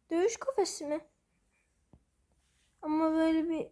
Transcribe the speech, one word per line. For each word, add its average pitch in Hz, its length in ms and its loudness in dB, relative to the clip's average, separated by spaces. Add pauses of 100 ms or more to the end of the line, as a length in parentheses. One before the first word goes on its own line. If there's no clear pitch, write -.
Dövüş 370 280 2
kafesi 403 480 -2
mi? 302 140 -4 (1800)
Ama 311 300 2
böyle 320 380 2
bir 320 220 -4